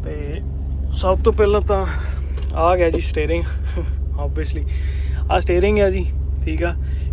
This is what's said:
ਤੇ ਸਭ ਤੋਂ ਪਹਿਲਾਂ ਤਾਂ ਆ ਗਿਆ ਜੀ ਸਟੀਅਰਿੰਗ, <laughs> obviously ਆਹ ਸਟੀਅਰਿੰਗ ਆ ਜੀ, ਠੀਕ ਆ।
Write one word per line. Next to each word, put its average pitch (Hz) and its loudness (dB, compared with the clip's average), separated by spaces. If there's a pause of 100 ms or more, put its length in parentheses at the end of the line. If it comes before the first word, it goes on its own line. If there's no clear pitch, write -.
ਤੇ 143 -4 (500)
ਸਭ 185 2
ਤੋਂ 214 6
ਪਹਿਲਾਂ 208 4
ਤਾਂ 190 0 (680)
ਆ 170 4
ਗਿਆ 170 4
ਜੀ 165 0
ਸਟੀਅਰਿੰਗ, 160 0 (340)
<laughs> - -2 (420)
obviously - -2 (640)
ਆਹ 180 4
ਸਟੀਅਰਿੰਗ 190 2
ਆ 196 4
ਜੀ, 185 0 (380)
ਠੀਕ 156 -2
ਆ। 170 -2 (380)